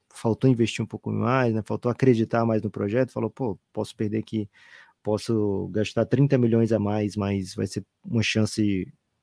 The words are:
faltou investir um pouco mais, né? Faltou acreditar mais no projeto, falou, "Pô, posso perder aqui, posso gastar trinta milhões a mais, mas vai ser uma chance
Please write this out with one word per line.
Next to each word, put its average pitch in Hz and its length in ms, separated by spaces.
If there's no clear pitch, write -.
faltou 117 340
investir 117 340
um 107 40
pouco - 240
mais, 117 420
né? 110 100
Faltou 117 280
acreditar 117 540
mais 113 160
no 101 100
projeto, 104 400
falou, 113 180
"Pô, 107 300
posso - 240
perder 110 240
aqui, 107 300
posso 104 680
gastar 107 340
trinta 139 320
milhões 113 340
a 110 80
mais, 104 360
mas 98 380
vai 104 140
ser 101 160
uma 117 200
chance 104 680